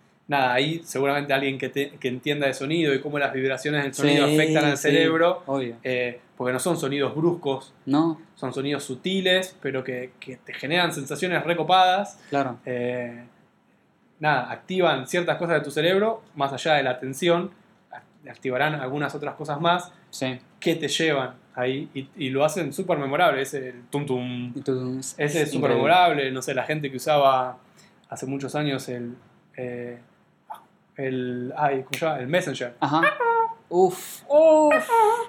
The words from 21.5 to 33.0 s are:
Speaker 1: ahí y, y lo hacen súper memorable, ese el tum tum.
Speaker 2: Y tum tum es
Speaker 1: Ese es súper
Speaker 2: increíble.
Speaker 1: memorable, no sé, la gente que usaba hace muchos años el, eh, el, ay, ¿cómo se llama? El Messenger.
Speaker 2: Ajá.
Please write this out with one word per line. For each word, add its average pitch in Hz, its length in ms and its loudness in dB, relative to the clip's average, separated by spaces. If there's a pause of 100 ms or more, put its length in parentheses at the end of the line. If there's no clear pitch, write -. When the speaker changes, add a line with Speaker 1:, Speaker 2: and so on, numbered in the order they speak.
Speaker 1:
ahí 131 400 -4
y, 131 220 -10
y 131 140 -6
lo 135 140 2
hacen 151 280 -2
súper 180 260 -2
memorable, 143 440 2
ese 139 280 -8
el 123 180 -18
tum 143 180 -4
tum. 123 480 -4
Speaker 2:
Y 135 80 -8
tum 131 160 -2
tum 127 220 -6
es - 180 -12
Speaker 1:
Ese 151 240 0
es 143 80 -2
súper 143 220 0
Speaker 2:
increíble. - 40 4
Speaker 1:
memorable, 147 540 4
no 131 120 -6
sé, 139 120 -4
la 127 100 -2
gente 151 260 -4
que 131 60 -8
usaba 131 640 2 (500)
hace 127 180 -10
muchos 135 300 -6
años 143 320 -2
el, 120 260 -8 (420)
eh, 120 440 -10 (960)
el, 127 600 -4
ay, 139 280 0
¿cómo - 80 -20
se - 140 -6
llama? 151 120 -2
El 127 80 -8
Messenger. 139 540 -2
Speaker 2:
Ajá. 151 220 2 (640)